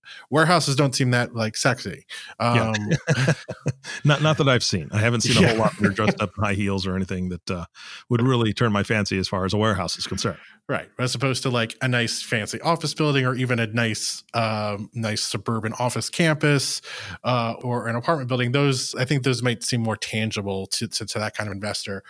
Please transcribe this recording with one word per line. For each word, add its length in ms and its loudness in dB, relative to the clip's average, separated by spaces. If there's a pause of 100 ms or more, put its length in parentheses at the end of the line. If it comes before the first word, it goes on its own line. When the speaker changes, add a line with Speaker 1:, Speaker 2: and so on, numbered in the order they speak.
(300)
Speaker 1:
warehouses 460 4
don't 180 4
seem 180 2
that, 220 2
like, 220 -2
sexy. 480 -2 (360)
Speaker 2:
Yeah. 320 2
Speaker 1:
Um, 600 0 (300)
Speaker 2:
<laughs> 400 -6
Not, 180 4
not 160 4
that 100 2
I've 160 4
seen. 280 -2
I 60 -2
haven't 240 2
seen 160 4
a 20 6
Speaker 1:
Yeah. 80 8
Speaker 2:
whole 100 2
lot 200 2
that 80 4
are 60 2
dressed 280 0
up 160 -2
in 80 0
high 100 0
heels 320 0
or 100 -2
anything 340 -4
that, 200 -8
uh, 140 -6 (460)
would 100 4
really 320 4
turn 200 2
my 100 2
fancy 360 0
as 100 -2
far 180 -2
as 80 0
a 20 0
warehouse 420 0
is 80 -6
concerned. 320 -4 (300)
Speaker 1:
Right. 300 -4
As 160 -2
opposed 300 0
to, 60 0
like, 300 0
a 80 0
nice 320 0
fancy 400 -4
office 320 0
building 320 2
or 100 2
even 240 0
a 80 2
nice, 560 -2 (120)
um, 580 -2
nice 300 -2
suburban 560 -4
office 320 -2
campus, 720 2 (400)
uh, 400 0
or 260 -2
an 80 -2
apartment 320 0
building. 240 0
Those, 420 2
I 120 0
think 180 0
those 180 2
might 200 0
seem 180 -2
more 160 0
tangible 720 -4
to, 200 -4
to, 200 -6
to 120 -6
that 160 -4
kind 140 -4
of 60 -6
investor, 560 -6